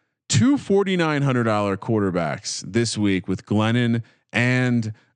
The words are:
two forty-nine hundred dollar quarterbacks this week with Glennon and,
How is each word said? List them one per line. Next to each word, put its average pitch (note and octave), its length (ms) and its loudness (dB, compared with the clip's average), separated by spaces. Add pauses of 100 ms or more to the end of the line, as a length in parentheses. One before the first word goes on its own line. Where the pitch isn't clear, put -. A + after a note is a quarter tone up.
(280)
two C4+ 300 4
forty-nine F#3 640 0
hundred B2+ 220 0
dollar G#2 320 0
quarterbacks F#2 920 -2
this A2+ 320 -2
week G2 300 0
with F#2 180 -6
Glennon A2+ 560 0 (300)
and, A#2+ 600 0 (240)